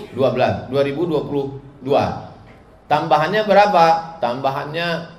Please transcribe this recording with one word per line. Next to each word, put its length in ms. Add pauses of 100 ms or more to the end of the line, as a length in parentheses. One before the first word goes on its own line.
(140)
dua 220
belas, 340
dua 160
ribu 240
dua 160
puluh 320 (240)
dua. 480 (560)
Tambahannya 640
berapa? 720
Tambahannya, 680 (320)